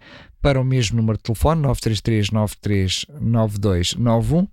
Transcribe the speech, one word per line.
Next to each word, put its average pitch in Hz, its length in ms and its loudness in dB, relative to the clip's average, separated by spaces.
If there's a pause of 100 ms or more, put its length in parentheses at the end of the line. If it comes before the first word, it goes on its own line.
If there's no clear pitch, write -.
(400)
para 139 180 2
o 131 60 0
mesmo 127 320 0
número 110 220 0
de - 60 -20
telefone, 147 360 0
nove 135 200 0
três 110 200 -2
três, 107 300 0
nove 107 300 0
três 98 440 -2 (160)
nove 113 380 0
dois 95 360 0
nove 117 400 0
um, 180 180 2